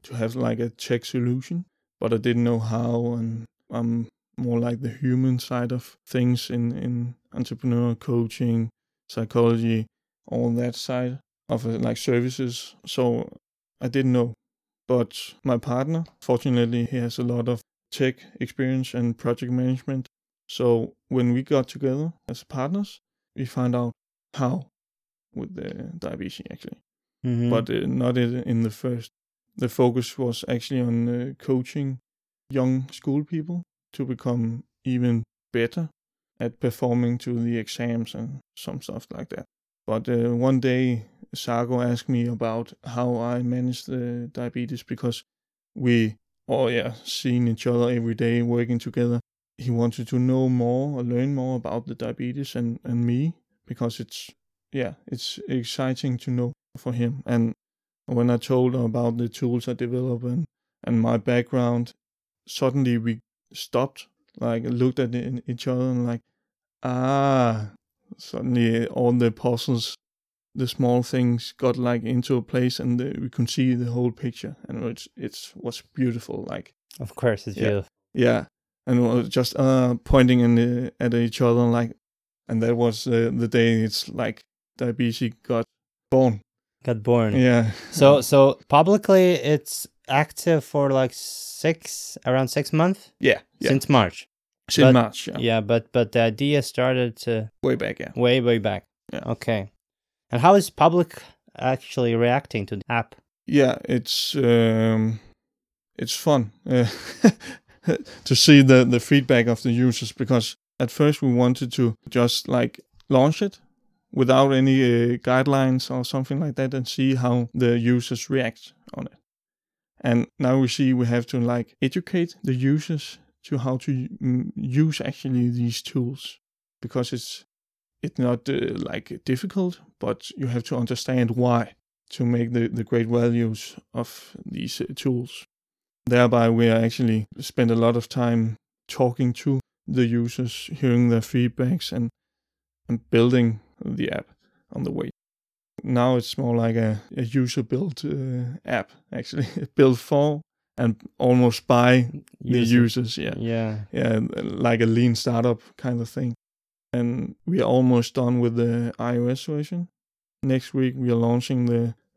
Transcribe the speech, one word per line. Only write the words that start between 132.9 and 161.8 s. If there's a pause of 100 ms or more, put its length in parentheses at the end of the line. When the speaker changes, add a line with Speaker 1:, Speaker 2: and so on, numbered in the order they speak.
Speaker 1:
values (180)
of
these,
uh,
tools. (600)
Thereby,
we
are
actually (140)
spend
a
lot
of
time (300)
talking
to (300)
the
users,
hearing
their
feedbacks,
and, (800)
and
building (240)
the
app (460)
on
the
way. (720)
Now
it's
more
like
a, (140)
a
user-built,
uh,
app, (220)
actually. (140)
<laughs>
Built
for (380)
and (220)
almost
by (300)
the
Speaker 2:
User.
Speaker 1:
users,
yeah.
Speaker 2:
Yeah. (140)
Speaker 1:
Yeah, (220)
like
a
lean
startup (160)
kind
of
thing. (580)
And (120)
we
are
almost
done
with
the
I
O
S
version. (540)
Next
week,
we
are
launching
the, (220)